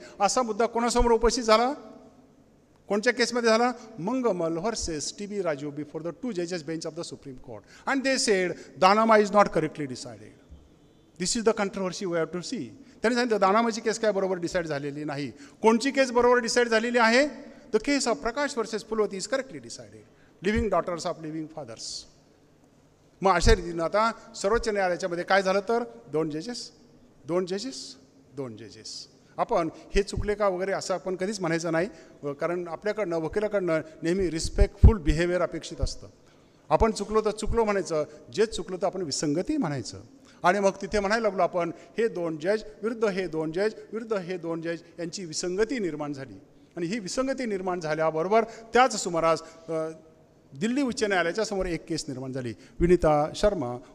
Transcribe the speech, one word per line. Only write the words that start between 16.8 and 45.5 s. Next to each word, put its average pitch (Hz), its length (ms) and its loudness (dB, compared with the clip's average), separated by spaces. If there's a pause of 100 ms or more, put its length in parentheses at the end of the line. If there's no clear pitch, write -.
आहे? 240 300 6 (460)
The 214 60 4
case 277 280 0
of 226 60 2
Prakash 233 420 -4
versus 220 240 -4
Pulwati 208 360 -2
is 185 120 -8
correctly - 320 -6
decided, 110 600 -18 (220)
living 220 220 2
daughters 175 360 -2
of 165 160 -6
living 156 280 -8
fathers. 127 360 -14 (1400)
मग 190 100 6
अशा 180 240 6
रीतीनं 170 280 -2
आता 208 280 2 (240)
सर्वोच्च 226 340 0
न्यायालयाच्यामध्ये 180 540 -2
काय 196 200 4
झालं 190 160 2
तर 233 240 0 (280)
दोन 156 180 -2
judges, 175 420 -10 (540)
दोन 180 200 0
judges, 202 500 -8 (400)
दोन 127 220 -8
judges. 107 500 -16 (300)
आपण 170 320 0 (260)
हे 196 80 4
चुकले 202 320 -4
का 202 120 2
वगैरे 190 240 -2
असं 180 220 -4
आपण 185 220 -4
कधीच 190 240 -4
म्हणायचं 165 320 -2
नाही, 160 180 0 (340)
व-, 143 100 -4
कारण 170 340 -4
आपल्याकडनं, 185 500 -4
वकिलाकडनं 180 600 0 (240)
नेहमी 175 280 0
respectful 202 640 6
behavior 170 440 2
अपेक्षित 156 400 -6
असतं. - 260 -6 (640)
आपण 214 220 4
चुकलो 208 300 -2
तर 208 100 0
चुकलो 220 340 0
म्हणायचं, 165 380 0 (300)
जे 196 120 2
चुकलो 185 320 -6
तर 190 80 -2
आपण 185 160 -2
विसंगती 165 560 -2
म्हणायचं. 143 420 -4 (440)
आणि 185 160 4
मग 196 120 4 (100)
तिथे 202 180 -2
म्हणायला 214 280 0
लागलो 190 140 0
आपण, 170 300 0 (260)
हे 226 100 2
दोन 170 300 -4
judge 202 260 0 (200)
विरुद्ध 226 220 -2
हे 185 220 0
दोन 156 240 -4
judge 208 220 0 (200)
विरुद्ध 226 200 -6
हे 185 240 -4
दोन 165 240 -6
judge 170 160 -4 (220)
यांची 175 260 -8
विसंगती 185 540 -2